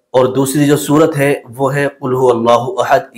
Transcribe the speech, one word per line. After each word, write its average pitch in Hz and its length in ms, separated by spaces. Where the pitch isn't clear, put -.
और 127 180
दूसरी 139 320
जो 143 120
सूरत 156 400
है 143 300
वो 127 220
है 143 200
कुल 131 260
हु 127 120
अल्लाहु 117 460
अहद, - 460